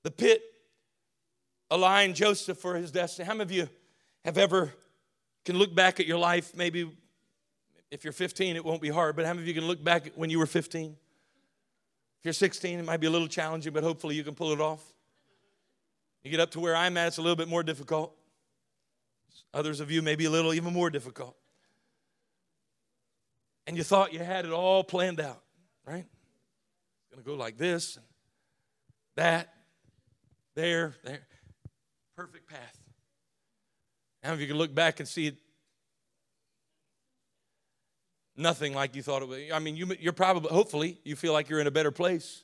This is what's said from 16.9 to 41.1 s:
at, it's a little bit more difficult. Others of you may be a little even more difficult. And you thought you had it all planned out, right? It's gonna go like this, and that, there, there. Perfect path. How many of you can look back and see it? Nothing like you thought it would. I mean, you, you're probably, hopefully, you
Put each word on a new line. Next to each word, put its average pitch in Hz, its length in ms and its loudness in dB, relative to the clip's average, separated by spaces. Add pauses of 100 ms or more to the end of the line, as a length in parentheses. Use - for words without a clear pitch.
at, 170 100 2
it's 165 120 -4
a - 20 -6
little 170 160 2
bit 165 100 -4
more 170 160 0
difficult. 156 500 -4 (1400)
Others 151 260 -4
of 147 100 -10
you 160 120 0
may 151 140 2
be 160 100 -2
a 156 40 2
little 160 240 2
even 170 200 -2
more 175 160 2
difficult. 131 480 -8 (2250)
And 165 120 -8
you 165 60 -2
thought 190 280 4
you 160 80 -10
had 180 240 -4
it 165 80 -6
all 185 320 4
planned 180 380 0
out, 135 200 -10 (440)
right? 165 200 -10
It's - 1080 -20
gonna 127 120 -20
go 143 120 -8
like 113 220 -8
this, 170 380 -2
and - 100 -20 (1120)
that, 165 380 2 (1000)
there, 165 480 -2
there. 135 180 -12 (960)
Perfect 170 320 -18
path. 127 300 -20 (1400)
How 147 80 -6
many 160 60 -4
of 143 40 -6
you 139 60 -6
can 147 100 -4
look 156 180 0
back 160 240 4
and 143 80 -10
see 156 200 -4
it? 139 100 -6 (3000)
Nothing 151 380 -2
like 135 220 -2
you 139 80 -10
thought 139 180 -2
it 131 60 -10
would. 139 240 -12
I 156 80 -2
mean, 156 160 -6
you, 180 240 -6
you're 165 140 -2
probably, 180 360 2
hopefully, 170 540 0
you 147 120 -8